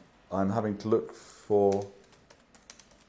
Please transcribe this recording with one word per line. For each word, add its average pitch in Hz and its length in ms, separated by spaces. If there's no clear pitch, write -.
I'm 95 200
having 107 280
to 110 100
look - 260
for 101 720